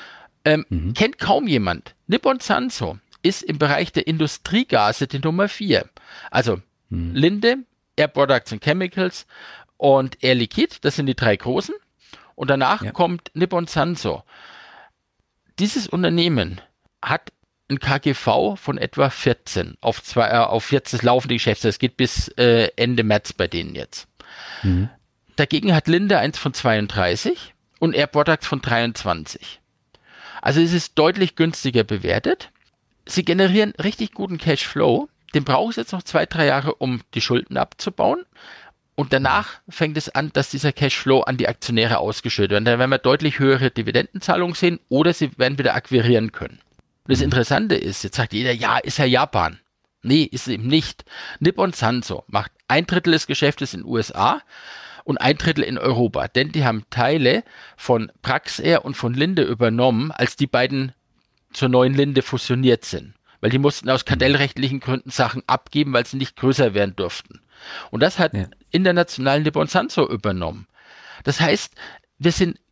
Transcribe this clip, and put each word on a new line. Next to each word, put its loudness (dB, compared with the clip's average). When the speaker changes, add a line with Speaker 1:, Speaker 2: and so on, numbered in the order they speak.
Speaker 1:
Ähm, 4
Speaker 2:
Mhm. -2
Speaker 1:
kennt -2
kaum 0
jemand. -2
Nippon 0
Sanso -4
ist 0
im -6
Bereich 0
der -2
Industriegase 0
die -6
Nummer 0
vier. -2
Also 0
Speaker 2:
Mhm. -6
Speaker 1:
Linde, 2
Air 2
Products 0
and -10
Chemicals -2
und 2
Air 4
Liquide, -2
das -2
sind -2
die 0
drei 2
großen. -4
Und -4
danach 2
Speaker 2:
Ja. -6
Speaker 1:
kommt -2
Nippon -2
Sanso. -2
Dieses -2
Unternehmen 0
hat -6
ein -4
K -2
G 0
V 0
von -6
etwa 0
vierzehn -4
auf -2
zwei, 0
äh, 2
auf 0
jetzt 0
das -4
laufende 0
Geschäftsjahr. -2
Es -2
geht -2
bis, -2
äh, 4
Ende 0
März 0
bei -2
denen -8
jetzt. -14
Speaker 2:
Mhm. 0
Speaker 1:
Dagegen 2
hat 2
Linde 2
eins -2
von -4
zweiunddreißig -2
und 0
Air 2
Products 0
von -4
dreiundzwanzig. -4
Also 2
es 4
ist 0
deutlich 2
günstiger 2
bewertet. -2
Sie -2
generieren 4
richtig -4
guten -8
Cashflow. 0
Den 0
brauchen 0
sie -6
jetzt -10
noch -6
zwei, 0
drei 0
Jahre, 0
um -4
die -4
Schulden -2
abzubauen. -2
Und -4
danach 0
fängt -4
es -4
an, -4
dass 0
dieser -2
Cashflow 2
an -2
die 0
Aktionäre 0
ausgeschüttet -2
wird. 0
Dann 4
werden 2
wir 2
deutlich 0
höhere 4
Dividendenzahlungen -2
sehen 0
oder 4
sie -2
werden 0
wieder 2
akquirieren 2
können. -12
Und -2
das 4
Speaker 2:
Mhm. 0
Speaker 1:
Interessante 2
ist, -6
jetzt -8
sagt -2
jeder, -2
„Ja, 0
ist -4
ja 2
Japan.“ 0
Nee, 4
ist -6
eben -4
nicht. 0
Nippon 0
Sanso -4
macht -4
ein 2
Drittel 2
des 2
Geschäftes -2
in -12
den -14
U -2
S -2
A 0
und -2
ein 2
Drittel 0
in -4
Europa. 0
Denn -2
die 0
haben 0
Teile 2
von 0
Praxair 0
und -8
von -2
Linde 0
übernommen, 2
als -2
die 0
beiden -2
zur 0
neuen 4
Linde 2
fusioniert 2
sind. -10
Weil 0
die 2
mussten 0
aus 0
Speaker 2:
Mhm. -8
Speaker 1:
kartellrechtlichen 0
Gründen -6
Sachen -2
abgeben, 0
weil 2
sie -8
nicht -6
größer 2
werden 0
durften. -8
Und -6
das 2
hat 0
Speaker 2:
Ja. -2
Speaker 1:
international 2
Nippon 0
Sanso 0
übernommen. -4
Das -2
heißt, 0
wir 2
sind 0